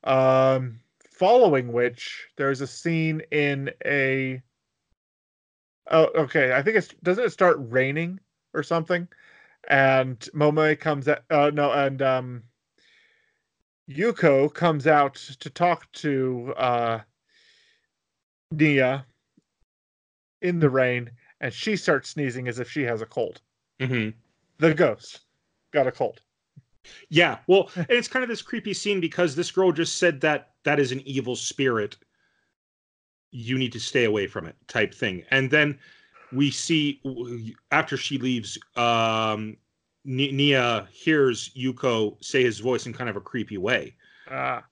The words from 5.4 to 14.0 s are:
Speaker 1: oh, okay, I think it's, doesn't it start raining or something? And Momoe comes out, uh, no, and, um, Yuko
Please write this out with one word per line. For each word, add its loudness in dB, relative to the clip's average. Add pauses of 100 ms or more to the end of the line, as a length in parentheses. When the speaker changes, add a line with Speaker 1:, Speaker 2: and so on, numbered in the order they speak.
Speaker 1:
oh, 6
okay, 2
I 2
think 2
it's, 0 (140)
doesn't 0
it 0
start 4
raining -2 (340)
or -4
something? -2 (640)
And 4 (140)
Momoe 2
comes -2
out, 0
uh, 4
no, 0
and, 0
um, -2 (1500)
Yuko 2